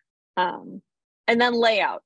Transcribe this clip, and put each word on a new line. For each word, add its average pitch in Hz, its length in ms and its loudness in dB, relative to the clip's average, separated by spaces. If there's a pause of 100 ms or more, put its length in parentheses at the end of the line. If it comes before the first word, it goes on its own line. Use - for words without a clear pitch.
(380)
Um, 180 440 -6 (460)
and 233 120 2
then 240 140 2
layout, 214 520 0